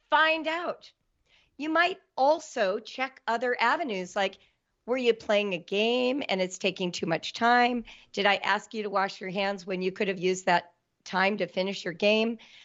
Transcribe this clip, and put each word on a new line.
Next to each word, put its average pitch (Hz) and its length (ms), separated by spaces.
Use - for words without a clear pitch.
find 311 400
out. 330 420
You 302 120
might 349 300
also 262 600
check - 480
other 233 320
avenues, 233 580
like, 190 200
were 247 120
you 240 160
playing 208 400
a 175 60
game 247 680
and 190 140
it's 185 160
taking 185 340
too - 140
much 160 260
time? 240 540
Did 202 140
I 202 120
ask - 360
you 220 100
to 202 60
wash 196 320
your 190 80
hands 196 360
when 185 160
you 185 100
could 190 180
have 185 100
used 185 260
that 175 280
time 196 320
to 185 100
finish 190 380
your 175 80
game? 220 440